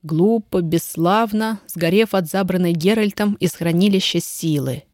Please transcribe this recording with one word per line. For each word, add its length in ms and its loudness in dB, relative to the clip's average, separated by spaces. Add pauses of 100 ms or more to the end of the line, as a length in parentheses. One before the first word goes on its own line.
Глупо, 580 0
бесславно, 1040 0
сгорев 480 0
от 160 0
забранной 440 0
Геральтом 640 0
из 180 -2
хранилища 680 2
силы. 640 -4 (100)